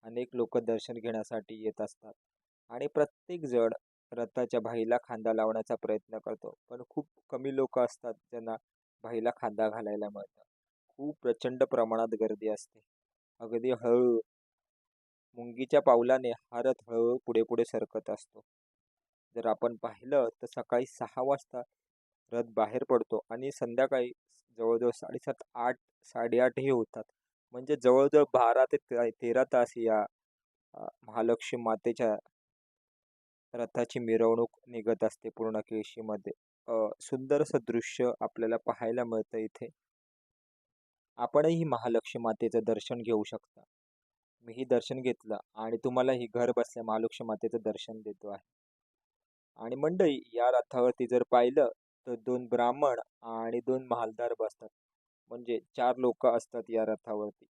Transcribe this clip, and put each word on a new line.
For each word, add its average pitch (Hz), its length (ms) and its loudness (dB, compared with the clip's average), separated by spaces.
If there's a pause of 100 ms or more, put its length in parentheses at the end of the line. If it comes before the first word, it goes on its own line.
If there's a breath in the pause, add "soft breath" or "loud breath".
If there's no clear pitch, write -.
अनेक 120 280 -8
लोक 120 260 0
दर्शन 113 360 -4
घेण्यासाठी 113 680 -8
येत 110 180 -4
असतात 107 320 -12 (580)
आणि 127 180 -6
प्रत्येक 156 560 -2
जण 117 280 4 (380)
रथाच्या 120 500 -2
भाईला 113 420 0
खांदा 110 300 -2
लावण्याचा 110 480 0
प्रयत्न 107 380 -4
करतो, - 340 -10 (160)
पण 120 200 -14
खूप - 180 -6 (220)
कमी 135 260 -4
लोक 131 240 2
असतात 120 340 0 (180)
ज्यांना 113 240 -8 (480)
भाईला 117 340 -2
खांदा 110 320 0
घालायला 104 400 -4
मिळतं. 101 320 -16 (480)
खूप 147 320 -8
प्रचंड 127 440 0
प्रमाणात 113 560 0
गर्दी 110 280 -2
असते. - 300 -8 (600)
अगदी 117 340 -2
हळू 120 440 4 (1200)
मुंगीच्या 120 440 0
पावलाने 127 500 6
हा 120 300 -8
रथ 127 280 0
हळूहळू 117 360 2
पुढे 113 180 2
पुढे 117 220 0
सरकत - 440 -6
असतो. 107 320 -12 (920)
जर 113 120 -6
आपण 117 300 0
पाहिलं 127 560 -2
तर - 180 -14
सकाळी 123 380 -2
सहा - 340 -8
वाजता 135 380 -4 (680)
रथ 117 240 -4
बाहेर 110 340 0
पडतो 117 300 2 (100)
आणि 127 220 -8
संध्याकाळी 127 600 0 (460)
जवळजवळ 117 380 2
साडेसात, - 480 -8 (120)
आठ, 123 220 -2 (280)
साडेआठ 120 540 2
हे 135 120 -2
होतात. 117 320 -2 (500)
म्हणजे 131 240 -2
जवळजवळ 135 460 8 (100)
बारा 123 340 6
ते 147 120 0
ते-, 120 340 -2
तेरा 123 300 2 (100)
तास 123 240 4
या, 110 260 2 (720)
अ, - 100 -14 (180)
महालक्ष्मी 117 600 -2
मातेच्या 113 520 0 (1400)
रथाची 120 480 -4
मिरवणूक 113 640 4
निघत 113 360 -2
असते 110 340 -2
पूर्ण 110 240 -4
केशीमध्ये. 107 720 -8 (340)
अ, 120 60 -4 (280)
सुंदर 135 400 -2
असं 151 160 -2 (100)
दृश्य 120 440 -2 (100)
आपल्याला 113 440 -4
पाहायला 117 400 -4
मिळतं 113 340 -6
इथे. 110 300 -10 (1500)
आपणही 156 460 2
महालक्ष्मी 117 560 -2
मातेचं 113 440 -2
दर्शन 117 360 -4
घेऊ 110 240 0
शकता. - 360 -14 (840)
मीही 120 200 -6
दर्शन 127 340 0
घेतलं 113 360 -2 (200)
आणि 113 260 -4
तुम्हालाही 127 500 2
घर 120 240 2
बसल्या 117 280 -4
महालक्ष्मी 113 420 -2
मातेचं 110 360 -4
दर्शन 110 380 -6
देतो 104 280 -12
आहे. 98 140 -12 (1160)
आणि 117 160 -8
मंडळी, 160 440 2 (140)
या 120 180 4
रथावरती 123 560 2
जर 120 240 2
पाहिलं 123 380 4 (380)
तर 123 140 -6
दोन 123 260 -4
ब्राह्मण 123 520 2 (320)
आणि 117 340 -4
दोन 131 220 -2
मालधार 117 520 -4
बसतात, 110 300 -6 (600)
म्हणजे 120 280 -6 (160)
चार 123 220 2
लोक 127 300 0
असतात 117 420 -2
या 113 160 2
रथावरती. 104 600 -6 (100)